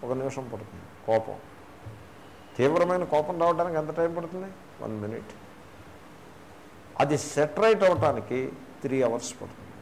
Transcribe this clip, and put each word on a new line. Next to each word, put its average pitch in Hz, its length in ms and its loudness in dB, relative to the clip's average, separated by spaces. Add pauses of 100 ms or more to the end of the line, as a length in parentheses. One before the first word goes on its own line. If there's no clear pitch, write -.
ఒక 123 80 -4
నిమిషం 131 320 -4
పడుతుంది. 104 640 -12
కోపం, 110 260 2 (1200)
తీవ్రమైన 175 460 4
కోపం 160 380 0
రావడానికి 170 360 2
ఎంత 156 200 -4
టైం 170 160 0
పడుతుంది? 175 340 -8 (360)
వన్ 110 180 -6
మినిట్. 110 240 -8 (1700)
అది 143 180 4
సెట్ 147 420 0
రైట్ 214 240 6
అవటానికి 135 680 2 (320)
త్రీ 135 200 0
అవర్స్ 120 320 0
పడుతుంది. - 380 -14 (100)